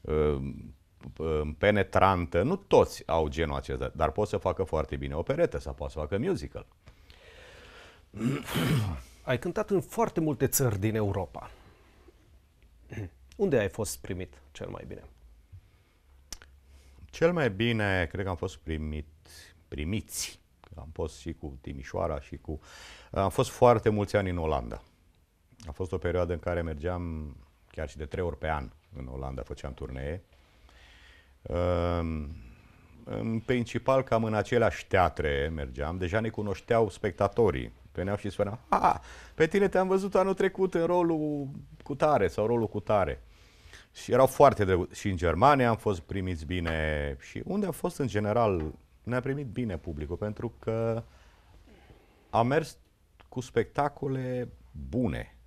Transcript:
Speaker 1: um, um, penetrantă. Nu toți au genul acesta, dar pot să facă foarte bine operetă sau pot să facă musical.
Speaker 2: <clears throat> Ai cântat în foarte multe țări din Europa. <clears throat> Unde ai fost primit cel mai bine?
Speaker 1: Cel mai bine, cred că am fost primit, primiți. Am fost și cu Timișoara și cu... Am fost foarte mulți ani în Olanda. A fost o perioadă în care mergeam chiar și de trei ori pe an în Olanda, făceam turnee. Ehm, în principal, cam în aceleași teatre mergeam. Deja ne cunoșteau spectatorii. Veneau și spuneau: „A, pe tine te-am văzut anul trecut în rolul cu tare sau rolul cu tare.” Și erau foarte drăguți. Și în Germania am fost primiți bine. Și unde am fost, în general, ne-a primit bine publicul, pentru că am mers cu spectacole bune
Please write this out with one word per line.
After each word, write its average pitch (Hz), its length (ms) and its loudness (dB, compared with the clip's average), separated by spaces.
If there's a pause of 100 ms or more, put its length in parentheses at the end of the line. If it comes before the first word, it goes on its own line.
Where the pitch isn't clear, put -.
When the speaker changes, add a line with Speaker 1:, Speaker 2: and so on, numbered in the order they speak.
Speaker 1:
um, 71 720 -2 (440)
um, 78 360 -2
penetrantă. 95 880 4
Nu 151 140 0
toți - 520 4
au 80 200 2
genul 73 280 -2
acesta, 65 400 -6
dar 76 160 2
pot 104 160 0
să 101 100 -4
facă 92 260 -2
foarte 76 320 -2
bine 69 200 -6
operetă 135 440 -2
sau 69 140 -10
pot 71 180 -8
să 78 80 -10
facă 76 180 -4
musical. 107 480 -4 (1500)
Speaker 2:
<clears throat> 101 80 -16 (1000)
Ai 127 180 -2
cântat 196 300 -4
în 190 120 2
foarte - 380 -2
multe 151 280 2
țări 113 320 2
din 107 160 2
Europa. 98 560 -2 (1400)
<clears throat> 104 220 -10 (260)
Unde 160 240 4
ai 101 100 4
fost - 300 -6
primit 90 340 -8 (180)
cel - 160 -12
mai 95 200 -12
bine? - 160 -14 (2000)
Speaker 1:
Cel 170 280 2
mai 147 160 2
bine, 101 640 2
cred 95 120 -4
că 95 60 -2
am 90 60 -2
fost - 220 -6
primit, 76 500 -6 (600)
primiți. - 720 -6 (360)
Am 73 180 -14
fost 82 240 -6
și 82 160 -10
cu 69 280 -12
Timișoara 73 580 -4
și - 180 -14
cu... 80 220 -10 (520)
Am 98 180 2
fost - 200 0
foarte 120 400 6
mulți 104 260 0
ani 98 140 2
în 87 80 -2
Olanda. 67 440 -2 (840)
A 76 40 -12
fost 92 200 -8
o 92 60 -4
perioadă 87 360 0
în 80 60 -4
care 87 220 -2
mergeam 80 720 -6 (360)
chiar 78 180 -8
și - 80 -16
de 76 80 -8
trei 92 180 -6
ori 78 140 -4
pe 78 120 -6
an 69 200 -2 (280)
în 65 100 -10
Olanda, 65 340 -8
făceam 71 320 -10
turnee. 67 480 -8 (1200)
Ehm, 85 920 0 (680)
în 110 360 -4
principal, 127 640 0
cam 113 200 2
în 110 100 0
aceleași 107 540 2
teatre 76 680 2
mergeam. 71 420 -6
Deja 92 220 -2
ne 110 100 -2
cunoșteau 107 600 0
spectatorii. 92 840 0 (220)
Veneau 98 220 -2
și 101 140 -6
spuneau: 98 380 -2
„A, - 340 2 (340)
pe 160 120 4
tine 196 200 4
te-am 190 200 2
văzut 190 280 0
anul 190 180 4
trecut 190 400 0
în 165 120 2
rolul 156 640 2 (340)
cu 143 120 -6
tare 135 320 4
sau 104 180 0
rolul 117 220 2
cu 104 120 -4
tare.” 92 420 2 (720)
Și - 180 -6
erau 127 140 8
foarte 127 400 6
drăguți. 92 340 2
Și 104 100 -2
în 92 80 0
Germania 117 520 6
am 110 60 4
fost 98 240 -2
primiți 90 460 -6
bine. 78 760 0
Și - 260 -12
unde 196 200 -2
am 170 60 -4
fost, - 260 -4
în 135 100 -2
general, 104 640 2 (320)
ne-a 123 160 -2
primit 135 260 -4
bine 110 320 -4
publicul, 76 380 -8
pentru 107 440 -6
că 113 440 -2 (1300)
am 117 180 2
mers 151 300 0 (520)
cu 131 100 -8
spectacole 127 1120 -2 (400)
bune 76 460 -4 (120)